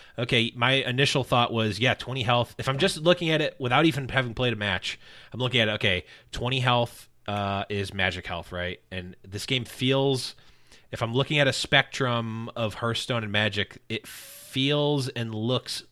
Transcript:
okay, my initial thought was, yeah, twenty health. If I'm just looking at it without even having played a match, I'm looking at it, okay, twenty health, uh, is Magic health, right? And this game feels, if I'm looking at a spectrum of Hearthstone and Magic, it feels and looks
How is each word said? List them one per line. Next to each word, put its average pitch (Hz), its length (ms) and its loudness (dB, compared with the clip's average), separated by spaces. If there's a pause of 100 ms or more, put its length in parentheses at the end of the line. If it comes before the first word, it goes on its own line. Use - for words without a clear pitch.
(180)
okay, 117 380 2
my 123 160 2
initial 135 520 2
thought 120 280 2
was, 110 260 0
yeah, 117 160 4
twenty 131 280 -6
health. 120 360 0
If 120 100 -4
I'm 135 100 0
just 185 240 2
looking 175 280 4
at 156 100 2
it 147 180 0
without 131 260 4
even 135 240 2
having 123 260 0
played 123 180 0
a 110 40 -2
match, 101 420 -2 (340)
I'm 113 80 -8
looking 123 200 2
at 107 80 4
it, 107 40 0
okay, 92 320 2 (280)
twenty 127 280 -2
health, 123 480 2 (200)
uh, 101 400 -2
is 101 240 -4
Magic 92 340 0
health, 87 240 -8
right? 90 300 -6 (100)
And 92 320 -10
this 98 240 -8
game 127 180 0
feels, 135 680 0 (560)
if - 120 -6
I'm 113 120 -2
looking 139 240 2
at 143 80 6
a 131 60 2
spectrum 117 1040 -2
of 110 180 -2
Hearthstone 117 480 -2
and 104 100 -6
Magic, 104 460 0 (100)
it - 180 -6
feels 143 1040 0
and 113 260 -4
looks 117 580 -2